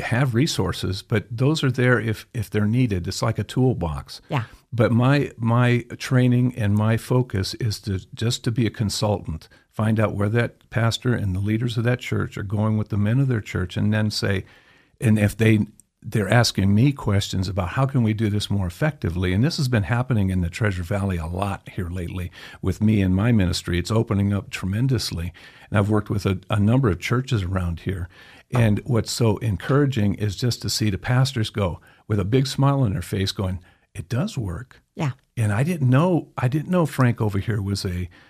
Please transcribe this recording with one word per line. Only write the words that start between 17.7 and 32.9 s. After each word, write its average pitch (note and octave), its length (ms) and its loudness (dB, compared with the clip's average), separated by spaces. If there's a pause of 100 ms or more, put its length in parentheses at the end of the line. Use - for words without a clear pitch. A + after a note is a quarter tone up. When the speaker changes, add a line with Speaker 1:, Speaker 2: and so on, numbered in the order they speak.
Speaker 1:
can C3+ 160 0
we A2 120 2
do G#2+ 160 0
this G#2 200 -2
more G2+ 160 0
effectively. F2+ 680 -2
And G#2 100 4
this E3 140 0
has C#3 100 0
been A2+ 160 2
happening A#2+ 480 0
in F#2 100 0
the E2+ 80 -2
Treasure F#2+ 320 -2
Valley G2 360 -2
a E2 100 -6
lot F#2+ 420 -4
here F2 200 -8
lately F2+ 420 -8 (280)
with F#2+ 220 -2
me G#2+ 220 4
and F#2 120 2
my G#2+ 160 2
ministry. F2 460 0
It's F2 140 -2
opening G2+ 420 2
up G2 160 -4
tremendously. G2 800 -2 (380)
And G2+ 80 0
I've G#2 140 2
worked G#2+ 180 0
with - 160 -2
a, F#2+ 140 0 (100)
a G#2 100 0
number A#2 300 4
of E2+ 100 0
churches B2 440 -2
around F2 380 -4
here. F2+ 280 -6 (420)
And A2+ 320 2
what's A2+ 280 -2
so A2 260 2
encouraging A#2 800 0
is G2+ 200 -4
just - 280 -4
to G2+ 80 -4
see G#2+ 180 0
the F#2 80 -2
pastors B2+ 540 0
go F#2 280 -2 (280)
with G#2+ 120 0
a F2+ 60 0
big C3 220 2
smile C#3 340 0
on G2+ 120 2